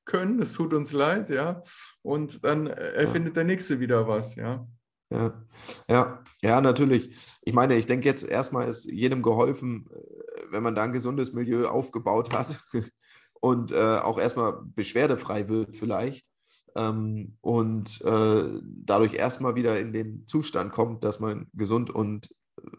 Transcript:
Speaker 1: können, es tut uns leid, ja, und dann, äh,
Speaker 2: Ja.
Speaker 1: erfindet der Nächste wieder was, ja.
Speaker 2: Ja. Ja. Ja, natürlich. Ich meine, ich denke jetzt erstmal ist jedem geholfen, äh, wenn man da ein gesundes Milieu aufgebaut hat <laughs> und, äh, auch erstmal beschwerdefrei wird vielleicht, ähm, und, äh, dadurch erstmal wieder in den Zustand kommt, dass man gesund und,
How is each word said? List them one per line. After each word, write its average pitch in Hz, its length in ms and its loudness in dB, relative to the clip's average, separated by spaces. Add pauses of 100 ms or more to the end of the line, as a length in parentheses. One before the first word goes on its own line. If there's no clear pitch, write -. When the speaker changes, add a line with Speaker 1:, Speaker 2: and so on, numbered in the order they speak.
Speaker 1:
können, 190 360 0
es 143 120 -2
tut 160 200 -2
uns 147 200 0
leid, 156 380 0
ja, 160 320 -2 (400)
und 147 420 -4
dann, 151 220 2
äh, - 280 -6
Speaker 2:
Ja. - 60 0
Speaker 1:
erfindet 165 360 0
der 165 80 2
Nächste 180 360 0
wieder 117 260 2
was, 110 300 -2
ja. 117 300 -6 (460)
Speaker 2:
Ja. 113 320 -2 (460)
Ja. - 320 4 (180)
Ja, 117 200 6
natürlich. 131 560 4 (260)
Ich 107 100 -2
meine, 123 220 6
ich 113 120 4
denke 127 220 2
jetzt 139 140 0
erstmal 123 460 -2
ist 117 220 -6
jedem 127 320 0
geholfen, 120 720 2
äh, - 600 -16
wenn 107 100 -4
man 117 140 -2
da 107 80 0
ein 123 80 -2
gesundes 127 400 -2
Milieu 120 340 0
aufgebaut 117 680 0
hat 131 280 -4 (120)
<laughs> 113 220 -4 (460)
und, 120 320 2
äh, 110 260 4
auch 113 220 0
erstmal 117 440 0
beschwerdefrei 107 840 0
wird 110 280 -2
vielleicht, 117 500 -4 (500)
ähm, 110 640 -4
und, 110 640 0
äh, 107 600 4
dadurch 107 520 2
erstmal 123 420 0
wieder 117 240 2
in 110 120 -6
den 110 360 -6
Zustand 104 420 -2
kommt, 113 320 0
dass 107 160 -2
man 107 340 -6
gesund 110 380 0
und, 107 420 -4 (460)